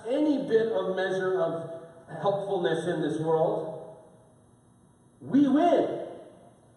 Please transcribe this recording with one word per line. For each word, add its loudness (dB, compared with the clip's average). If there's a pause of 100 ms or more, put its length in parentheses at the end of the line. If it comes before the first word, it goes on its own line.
any 0
bit 2
of -2
measure -2
of -4 (380)
helpfulness 0
in -2
this -2
world, -2 (1200)
we 4
win. 4 (760)